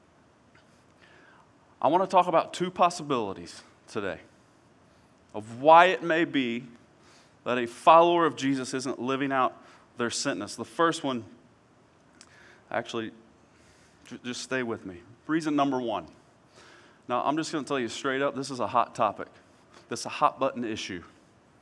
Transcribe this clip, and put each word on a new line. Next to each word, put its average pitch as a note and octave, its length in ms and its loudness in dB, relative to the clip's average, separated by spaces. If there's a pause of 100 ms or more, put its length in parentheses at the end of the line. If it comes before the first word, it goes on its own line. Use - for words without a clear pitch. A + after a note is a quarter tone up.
(1800)
I - 60 0
want E3+ 160 4
to F#3 60 0
talk F3+ 180 4
about E3 260 0
two F3+ 200 -4
possibilities C#3 920 -2 (240)
today F#2 320 -6 (1120)
of A2+ 300 -12
why E3 240 10
it F#3 160 0
may E3 220 0
be C3 400 -2 (800)
that A#2+ 120 -2
a A#2+ 100 -2
follower E3+ 600 6
of C3+ 80 0
Jesus C3 400 -4
isn't C3 260 -6
living C3+ 300 -4
out C3 260 0 (400)
their A#2+ 140 -2
sentness. G#2 460 -6
The A#2 80 -10
first E3 400 0
one, B2 200 -4 (1500)
actually, A2+ 420 -6 (920)
j-, B2 180 -18
just B2 180 -10
stay C3 200 -4
with A2+ 220 -8
me. F#2 120 -14 (300)
Reason D#3 280 -2
number C#3 260 0
one. G2+ 280 -6 (1000)
Now, B2 160 -2
I'm C#3+ 120 0
just D#3 160 -4
gonna D3+ 120 -4
tell C#3 140 -2
you A#2 100 -2
straight C3+ 320 -4
up, C#3 140 0
this C3 160 -8
is B2 100 -8
a G#2+ 60 0
hot A#2 280 0
topic. G#2+ 340 -2 (600)
This A#2+ 120 -8
is - 60 -12
a A2 40 -8
hot - 280 0
button B2+ 260 -2
issue. G#2 380 -8 (600)